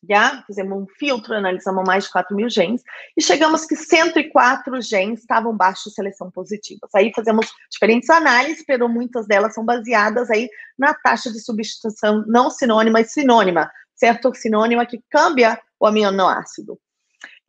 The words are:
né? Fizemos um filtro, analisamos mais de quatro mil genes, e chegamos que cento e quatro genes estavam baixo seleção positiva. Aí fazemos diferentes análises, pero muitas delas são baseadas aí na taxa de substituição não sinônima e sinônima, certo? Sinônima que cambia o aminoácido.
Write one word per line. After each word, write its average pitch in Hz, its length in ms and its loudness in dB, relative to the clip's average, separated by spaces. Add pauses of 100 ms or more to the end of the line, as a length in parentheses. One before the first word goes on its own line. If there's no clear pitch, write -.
né? 214 440 2
Fizemos 196 360 -8
um 190 40 -12 (120)
filtro, 247 340 -6
analisamos 190 540 -4
mais 190 180 0
de - 60 -14
quatro 190 240 -2
mil 220 160 -2
genes, 214 320 -2 (340)
e 311 60 0
chegamos 320 420 2
que - 120 -4
cento 330 420 0
e 311 100 0
quatro 262 540 2
genes 214 380 -2
estavam 226 360 -2
baixo 190 340 -2
seleção 196 400 -10
positiva. 202 640 -14
Aí 208 200 2
fazemos 226 320 0 (240)
diferentes 233 400 2
análises, 302 560 2
pero 240 220 0
muitas 233 400 -6
delas 208 260 2
são 226 100 -8
baseadas 226 640 -2
aí 233 220 -2 (260)
na 285 160 2
taxa 247 380 -2
de 220 80 -12
substituição 214 880 -4
não 247 240 4
sinônima 226 500 2
e 226 40 0
sinônima, 220 680 2 (240)
certo? 233 400 0
Sinônima 233 500 0
que 233 240 -10
cambia 262 500 2 (200)
o - 80 4
aminoácido. 196 920 -2 (720)